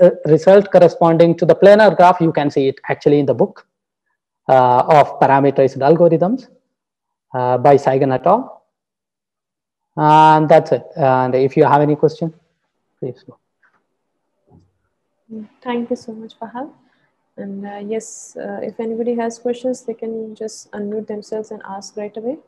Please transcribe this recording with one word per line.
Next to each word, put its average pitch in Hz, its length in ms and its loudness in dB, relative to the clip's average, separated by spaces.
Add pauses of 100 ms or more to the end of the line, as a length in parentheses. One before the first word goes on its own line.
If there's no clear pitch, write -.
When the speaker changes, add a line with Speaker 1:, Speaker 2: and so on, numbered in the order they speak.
Speaker 1:
uh, 170 280 2
result 190 420 4
corresponding 170 640 4
to 170 100 -4
the 160 80 4
planar 202 420 4
graph 180 240 4
you 165 120 0
can 143 180 -4
see 139 160 -2
it 135 220 -4
actually 147 320 0
in 139 60 -2
the 127 80 0
book, 185 320 -6 (840)
uh, 127 400 4
of 147 320 2
parameterized 139 580 0
algorithms, 165 680 0 (840)
uh, 127 260 -2
by 143 180 4
Saigon 135 340 0
et 127 160 -4
al. 226 380 -2 (1300)
And 156 520 4
that's 156 240 4
it. 123 120 -2 (120)
And 127 380 0
if 131 220 -2
you 156 80 4
have 143 160 2
any 147 140 0
question, 160 400 -4 (640)
please 127 260 -14
go. - 140 -20 (2250)
Speaker 2:
Thank 240 280 -8
you 247 60 -6
so 240 160 -14
much, 220 280 -20
Fahad. 247 300 -14 (680)
And, 196 280 -14
uh, 202 220 -16
yes, - 500 -12
uh, 202 260 -12
if 214 180 -10
anybody 226 340 -6
has 226 240 -8
questions, 247 440 -8
they 220 120 -12
can 220 400 -12
just - 380 -16
unmute 208 340 -10
themselves 214 460 -12
and 214 120 -18
ask 196 320 -18
right 208 200 -12
away. 240 300 -10